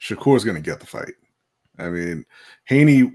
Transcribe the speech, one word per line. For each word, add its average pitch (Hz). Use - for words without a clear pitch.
Shakur's 113
gonna 92
get 76
the -
fight. -
I 87
mean, 87
Haney 139